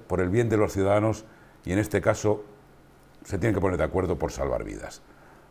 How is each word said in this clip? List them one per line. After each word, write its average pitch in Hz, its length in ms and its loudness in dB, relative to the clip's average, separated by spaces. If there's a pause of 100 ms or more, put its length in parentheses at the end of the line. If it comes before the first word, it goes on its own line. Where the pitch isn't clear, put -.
por 90 140 0
el 90 100 2
bien 117 180 2
de 107 80 2
los 104 160 2
ciudadanos 104 540 2 (400)
y 85 60 -4
en 98 60 2
este 104 220 0
caso 107 420 0 (840)
se - 120 -6
tienen 107 180 0
que 95 60 0
poner 92 160 0
de 80 80 2
acuerdo 90 340 -2
por 80 140 -4
salvar 62 320 -4
vidas. - 380 -14 (480)